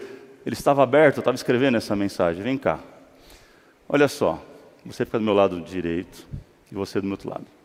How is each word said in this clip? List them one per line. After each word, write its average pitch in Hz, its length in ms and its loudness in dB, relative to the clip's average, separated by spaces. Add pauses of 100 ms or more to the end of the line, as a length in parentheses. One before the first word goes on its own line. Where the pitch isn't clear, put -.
(460)
ele 123 80 -4
estava 139 300 2
aberto, 139 320 4
eu - 60 -4
estava 127 140 0
escrevendo 123 420 0
essa 107 180 -4
mensagem. 95 480 -2
Vem 131 140 -4
cá. 82 220 -2 (1080)
Olha 143 220 6
só, 80 340 -2 (420)
você 117 200 -6
fica - 120 -4
do 107 60 0
meu 107 100 2
lado 95 280 4
direito 85 680 -6 (420)
e - 60 -18
você 98 240 -6
do 95 60 -4
meu 98 80 -4
outro - 160 -10
lado. - 160 -12 (200)